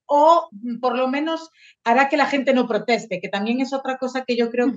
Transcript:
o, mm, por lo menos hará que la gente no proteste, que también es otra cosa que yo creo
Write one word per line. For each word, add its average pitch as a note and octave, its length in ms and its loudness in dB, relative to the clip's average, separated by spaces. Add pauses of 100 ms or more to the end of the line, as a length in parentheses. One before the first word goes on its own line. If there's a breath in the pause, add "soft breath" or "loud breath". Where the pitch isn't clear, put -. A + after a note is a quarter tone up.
o, D#4 460 4
mm, A#3 280 -8
por A#3+ 160 0
lo C4 120 0
menos D#4+ 420 -4 (340 soft breath)
hará C4 240 4
que D4+ 80 -2
la C4+ 100 2
gente C4+ 280 0
no B3 140 2
proteste, G#3 520 -2
que F#3+ 80 -8
también G#3+ 320 -2
es C4+ 120 -4
otra C4 260 -4
cosa B3+ 280 -6
que A#3+ 100 -2
yo A#3 140 0
creo A#3+ 260 0